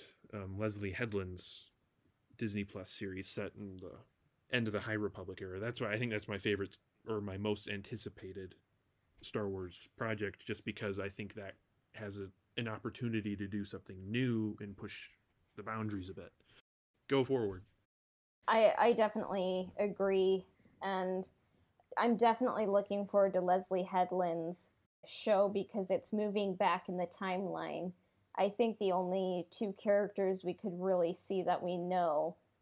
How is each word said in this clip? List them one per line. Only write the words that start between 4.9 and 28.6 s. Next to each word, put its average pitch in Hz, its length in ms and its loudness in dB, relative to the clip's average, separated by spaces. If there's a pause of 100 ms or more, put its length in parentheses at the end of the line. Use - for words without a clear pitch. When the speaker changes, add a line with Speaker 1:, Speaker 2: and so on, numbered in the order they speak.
Speaker 1:
Republic 98 480 -4
era. 95 180 -8
That's 120 220 -4
why 107 120 -2
I 107 40 0
think 120 140 0
that's 107 160 -4
my 104 100 -4
favorite, 98 400 0 (300)
or 110 140 -2
my 98 160 -6
most 104 300 -2
anticipated 98 880 -10 (680)
Star 104 280 -2
Wars 92 480 -8
project, 104 480 -4
just - 200 -6
because 101 340 -4
I 98 100 -4
think 101 240 -10
that 98 220 -12 (400)
has 101 240 -8
a, 95 100 -8 (280)
an 117 100 -4
opportunity 110 680 -4
to 101 120 -6
do 101 180 -4
something 95 460 -12
new 113 500 0
and 101 160 -10
push - 320 -12 (460)
the 104 80 -12
boundaries 104 460 -4
a 92 40 -10
bit. 87 180 -14 (760)
Go 135 160 4
forward. 110 400 0 (840)
Speaker 2:
I, 220 300 8
I 233 160 6
definitely 190 840 0
agree, 190 680 4 (360)
and 185 480 0 (680)
I'm 226 180 4
definitely 226 500 4
looking 202 420 2
forward 196 260 6
to 185 80 4
Leslie 185 420 2
Headland's 180 840 0 (360)
show 202 440 4
because 202 400 -2
it's - 240 0
moving 208 420 2
back 185 320 2
in 180 100 -4
the 175 100 0
timeline. 170 840 -4 (440)
I 190 140 4
think 220 280 0